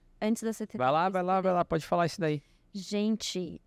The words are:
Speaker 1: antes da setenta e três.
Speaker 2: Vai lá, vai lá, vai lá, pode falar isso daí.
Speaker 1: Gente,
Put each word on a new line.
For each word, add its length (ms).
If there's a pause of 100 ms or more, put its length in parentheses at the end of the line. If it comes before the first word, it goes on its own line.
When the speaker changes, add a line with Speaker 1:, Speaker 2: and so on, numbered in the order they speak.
(220)
Speaker 1:
antes 200
da 120
setenta 240
e 0
três. 80
Speaker 2:
Vai 60
lá, 180
vai 140
lá, 180
vai 120
lá, 120
pode 200
falar 220
isso 120
daí. 220 (320)
Speaker 1:
Gente, 920